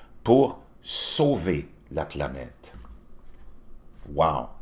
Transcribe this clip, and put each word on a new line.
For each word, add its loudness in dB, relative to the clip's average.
pour 6
sauver 2
la -2
planète ? -8
Wow ! 2